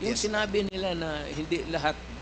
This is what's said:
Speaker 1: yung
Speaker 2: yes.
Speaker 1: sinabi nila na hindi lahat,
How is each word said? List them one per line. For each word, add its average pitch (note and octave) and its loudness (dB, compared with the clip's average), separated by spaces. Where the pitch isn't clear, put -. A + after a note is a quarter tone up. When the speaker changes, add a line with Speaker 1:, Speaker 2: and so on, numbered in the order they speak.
Speaker 1:
yung A3+ 2
Speaker 2:
yes. - 0
Speaker 1:
sinabi G#3+ 2
nila F#3+ -2
na D#3 -2
hindi D#3 -2
lahat, D#3 2